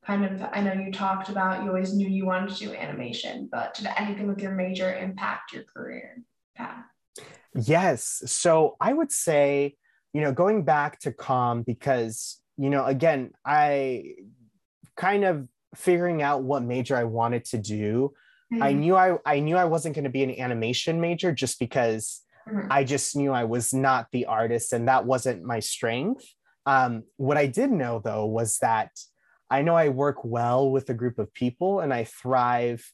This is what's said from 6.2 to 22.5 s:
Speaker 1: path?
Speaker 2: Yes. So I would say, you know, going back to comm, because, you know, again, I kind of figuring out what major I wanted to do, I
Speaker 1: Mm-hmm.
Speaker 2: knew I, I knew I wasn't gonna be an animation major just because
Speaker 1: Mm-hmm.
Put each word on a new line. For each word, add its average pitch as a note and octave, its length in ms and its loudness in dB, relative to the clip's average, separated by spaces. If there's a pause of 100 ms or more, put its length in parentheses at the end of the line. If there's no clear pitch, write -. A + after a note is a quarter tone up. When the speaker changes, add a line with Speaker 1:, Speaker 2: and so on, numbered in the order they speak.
Speaker 1:
path? A#3+ 280 -14 (720)
Speaker 2:
Yes. D3+ 720 2
So D#3+ 540 4
I A3 120 2
would D4+ 200 0
say, C#3+ 640 2 (360)
you D3 80 -2
know, D3 120 2
going F#3 320 2
back D3 360 2
to C#3 120 -4
comm, A#2+ 520 0
because, A#2 760 -2 (180)
you C3+ 100 0
know, C#3 160 2
again, C3+ 460 2 (140)
I C#3 720 0 (800)
kind G3+ 280 2
of D3+ 220 0 (300)
figuring F3 440 2
out C#3+ 220 0
what C3 220 0
major B2+ 320 0
I A#2+ 80 2
wanted A#2 420 0
to B2+ 120 -4
do, G#2+ 540 0 (480)
I C#3 120 4
Speaker 1:
Mm-hmm. C#3+ 80 2
Speaker 2:
knew F3 160 4
I, F#3 280 6
I C#3+ 160 2
knew D#3 160 0
I F3+ 100 4
wasn't D#3+ 280 0
gonna C#3 160 -4
be C3+ 140 2
an C3 140 -4
animation B2 640 -2
major E3+ 320 0
just - 280 -4
because A#2 580 -2 (300)
Speaker 1:
Mm-hmm. G3+ 240 -4